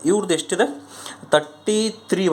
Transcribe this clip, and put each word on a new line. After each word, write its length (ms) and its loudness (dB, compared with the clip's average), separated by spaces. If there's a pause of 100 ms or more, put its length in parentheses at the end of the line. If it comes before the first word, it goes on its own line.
ಇವ್ರದ್ದು 300 2
ಎಷ್ಟಿದೆ? 280 0 (680)
ತರ್ಟಿ 460 0 (300)
ತ್ರೀ 240 2